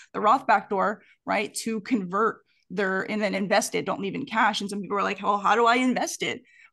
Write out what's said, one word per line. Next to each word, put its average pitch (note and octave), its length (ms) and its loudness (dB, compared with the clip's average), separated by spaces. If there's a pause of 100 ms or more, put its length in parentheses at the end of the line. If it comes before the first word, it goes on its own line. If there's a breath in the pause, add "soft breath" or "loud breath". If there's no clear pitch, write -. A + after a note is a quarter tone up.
(140 loud breath)
the G3 80 -4
Roth G#3 240 4
backdoor, G3+ 560 2 (240 soft breath)
right, G3 280 -2 (100)
to A3+ 180 -4
convert G3+ 600 -2 (280)
their, F#3+ 400 -2
and G#3+ 120 -4
then G3 140 -2
invest F#3+ 400 0
it, D#3 100 -2
don't F#3+ 160 -4
leave G3 140 -4
in E3 100 -6
cash. G#3+ 360 0
And G3 80 -6
some G3+ 120 -8
people F#3+ 140 -6
were G3 80 0
like, F#3+ 180 -4
"Well, G3+ 160 0
how G3 180 2
do A#3 100 4
I A#3 100 6
invest B3+ 480 0
it?" C#3 200 -6 (300 soft breath)